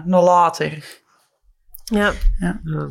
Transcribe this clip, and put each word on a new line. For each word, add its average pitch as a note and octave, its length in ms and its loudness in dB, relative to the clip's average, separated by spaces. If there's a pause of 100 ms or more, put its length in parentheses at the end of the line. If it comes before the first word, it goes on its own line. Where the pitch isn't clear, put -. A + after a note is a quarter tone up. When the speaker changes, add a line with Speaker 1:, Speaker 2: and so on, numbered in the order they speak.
Speaker 1:
naar F3+ 160 2
later. E3 760 0 (880)
Speaker 2:
Ja. G#3 280 -2 (280)
Speaker 1:
Ja. F#3 240 -4
Speaker 3:
Ja. D3+ 280 -8